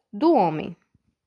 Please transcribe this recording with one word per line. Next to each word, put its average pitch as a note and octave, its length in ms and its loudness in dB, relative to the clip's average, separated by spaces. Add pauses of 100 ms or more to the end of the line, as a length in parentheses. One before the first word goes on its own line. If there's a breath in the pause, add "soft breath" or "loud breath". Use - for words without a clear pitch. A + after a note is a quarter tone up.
(120)
do D4 220 2
homem. E3+ 420 -2 (520)